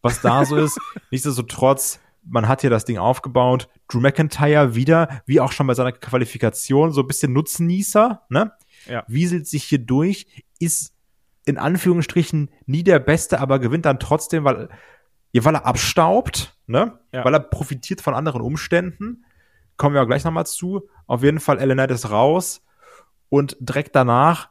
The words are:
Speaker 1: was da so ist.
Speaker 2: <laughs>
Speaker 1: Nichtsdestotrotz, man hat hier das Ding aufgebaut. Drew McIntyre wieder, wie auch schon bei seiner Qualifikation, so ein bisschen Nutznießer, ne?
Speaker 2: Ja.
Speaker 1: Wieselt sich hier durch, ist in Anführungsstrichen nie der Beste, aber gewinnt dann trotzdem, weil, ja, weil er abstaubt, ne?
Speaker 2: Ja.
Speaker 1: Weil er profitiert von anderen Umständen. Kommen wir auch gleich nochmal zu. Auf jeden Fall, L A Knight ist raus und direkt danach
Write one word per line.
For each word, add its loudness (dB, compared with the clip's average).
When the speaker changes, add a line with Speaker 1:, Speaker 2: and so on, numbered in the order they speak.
Speaker 1:
was -2
da 4
so -2
ist. 0
Speaker 2:
<laughs> -16
Speaker 1:
Nichtsdestotrotz, -2
man 0
hat 2
hier 2
das 2
Ding -4
aufgebaut. 0
Drew -2
McIntyre 2
wieder, 0
wie 4
auch 0
schon -2
bei 0
seiner -2
Qualifikation, 0
so 0
ein 0
bisschen -2
Nutznießer, 0
ne? -2
Speaker 2:
Ja. -8
Speaker 1:
Wieselt -2
sich -6
hier 0
durch, -2
ist -4
in -2
Anführungsstrichen 0
nie -2
der 6
Beste, 0
aber 2
gewinnt -2
dann 2
trotzdem, -2
weil, 0
ja, 4
weil 6
er -2
abstaubt, 0
ne? -2
Speaker 2:
Ja. -6
Speaker 1:
Weil 4
er 6
profitiert -8
von -4
anderen -4
Umständen. -4
Kommen 2
wir 4
auch 4
gleich 2
nochmal -2
zu. -8
Auf -2
jeden 2
Fall, 0
L 0
A 2
Knight 0
ist -4
raus 0
und 0
direkt -6
danach 2